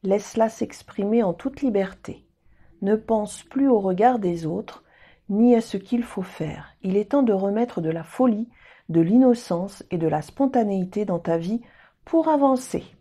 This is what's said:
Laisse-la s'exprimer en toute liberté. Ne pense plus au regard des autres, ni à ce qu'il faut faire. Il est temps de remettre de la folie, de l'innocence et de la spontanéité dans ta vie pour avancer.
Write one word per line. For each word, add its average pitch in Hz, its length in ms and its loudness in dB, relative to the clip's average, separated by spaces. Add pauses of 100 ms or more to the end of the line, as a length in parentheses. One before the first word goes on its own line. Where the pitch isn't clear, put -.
Laisse-la 208 460 0
s'exprimer 220 720 -4
en 180 100 0
toute 269 280 -8
liberté. 196 640 -4 (560)
Ne 202 120 2
pense 220 460 -4
plus 277 260 -2
au 233 120 4
regard 202 400 2
des 175 260 -4
autres, 180 380 -8 (460)
ni 233 260 4
à 226 60 2
ce 196 160 -8
qu'il 233 260 -4
faut - 180 -10
faire. - 600 -12
Il 190 120 -2
est 208 140 0
temps 285 140 4
de 226 100 4
remettre 202 480 -2
de 160 80 -2
la 165 140 -4
folie, 233 460 0 (400)
de 165 120 4
l'innocence 202 880 2
et 185 80 -4
de 160 100 0
la 151 140 0
spontanéité 208 840 -2
dans 185 120 -4
ta 165 200 -2
vie 196 240 -4 (440)
pour 320 220 2
avancer. 277 560 0 (180)